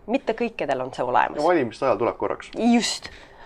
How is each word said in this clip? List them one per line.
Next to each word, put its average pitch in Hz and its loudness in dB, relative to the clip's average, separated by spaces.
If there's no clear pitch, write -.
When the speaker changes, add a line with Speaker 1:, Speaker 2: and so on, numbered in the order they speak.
Speaker 1:
mitte 220 -2
kõikidel 156 -2
on 127 -6
see 139 -4
olemas. 123 0
Speaker 2:
No 147 2
valimiste 139 0
ajal 117 4
tuleb 107 0
korraks. - -4
Speaker 1:
Just. 233 2